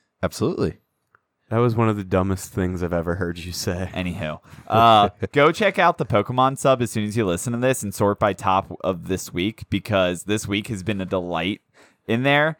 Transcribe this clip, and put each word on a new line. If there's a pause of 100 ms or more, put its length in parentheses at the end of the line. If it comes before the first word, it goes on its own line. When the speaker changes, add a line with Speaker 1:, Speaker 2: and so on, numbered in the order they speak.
(240)
Speaker 1:
Absolutely. (680)
Speaker 2:
That
was
one
of
the
dumbest
things
I've
ever
heard
you
say.
Speaker 3:
Anywho, (260)
uh, (100)
<laughs>
go
check
out
the
Pokemon
sub
as
soon
as
you
listen
to
this
and
sort
by
top
of
this
week,
because
this
week
has
been
a
delight (480)
in
there.